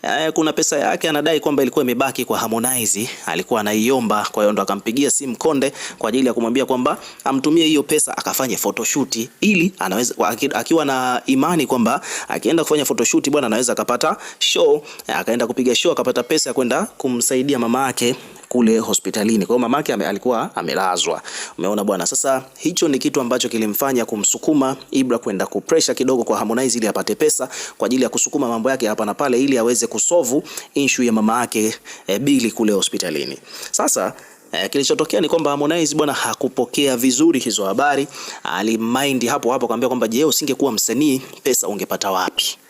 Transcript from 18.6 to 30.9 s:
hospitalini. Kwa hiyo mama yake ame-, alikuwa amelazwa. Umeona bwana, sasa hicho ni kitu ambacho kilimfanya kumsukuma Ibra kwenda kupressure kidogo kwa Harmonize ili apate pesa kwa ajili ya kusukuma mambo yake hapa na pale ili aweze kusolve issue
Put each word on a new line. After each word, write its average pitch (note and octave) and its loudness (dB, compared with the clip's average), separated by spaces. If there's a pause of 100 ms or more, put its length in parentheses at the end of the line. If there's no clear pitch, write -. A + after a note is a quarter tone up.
hospitalini. G#2+ 0
Kwa A#2 2
hiyo - 2
mama B2 0
yake D3 -2
ame-, G2+ -2
alikuwa A2+ -2
amelazwa. F2 -2 (360)
Umeona G2+ 0
bwana, F#2+ 0
sasa C3+ 0 (140)
hicho E3 0
ni C3+ 2
kitu C#3 0
ambacho B2 0
kilimfanya A2+ 0
kumsukuma C3+ 0 (140)
Ibra B2+ 2
kwenda F#2+ -2
kupressure A#2+ 2
kidogo B2+ 2
kwa G#2+ 0
Harmonize A#2 0
ili A2 0
apate G2 -2
pesa D3+ 0 (300)
kwa G#2+ 0
ajili B2+ 2
ya A#2 2
kusukuma C#3 0
mambo A#2 0
yake C3 -2
hapa G#2+ -2
na G2+ -2
pale C3+ 0
ili C3+ 2
aweze A#2 2
kusolve C3 0 (320)
issue C3 2